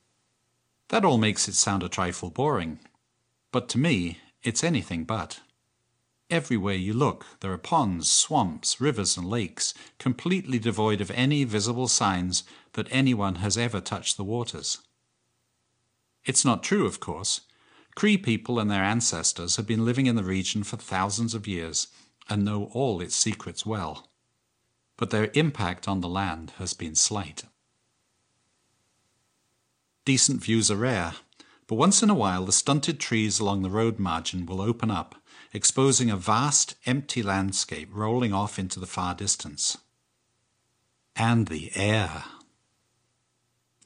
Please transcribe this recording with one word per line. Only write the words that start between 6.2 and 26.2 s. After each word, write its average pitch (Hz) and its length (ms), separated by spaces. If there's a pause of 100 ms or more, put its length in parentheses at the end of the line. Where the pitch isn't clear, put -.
Everywhere 113 460
you 95 180
look, 120 320 (160)
there 95 120
are 90 60
ponds, 95 540
swamps, 110 680
rivers 110 340
and 87 100
lakes, 104 460 (260)
completely 131 600
devoid 107 420
of 95 120
any 139 320
visible 117 440
signs 92 560 (300)
that 104 160
anyone 113 460
has 98 200
ever 113 240
touched - 380
the 101 60
waters. 104 540 (1500)
It's - 180
not 120 180
true, 196 220
of 92 160
course. - 400 (560)
Cree 208 220
people 117 420
and 107 100
their 98 140
ancestors 87 720
have 110 100
been 113 200
living 123 200
in 117 100
the 107 60
region 95 420
for - 120
thousands 101 580
of 107 140
years 82 400 (400)
and 104 160
know 104 300
all 117 260
its - 160
secrets - 480
well. 92 420 (920)
But 117 140
their 110 220
impact 113 560
on 95 140
the 87 60
land 87 500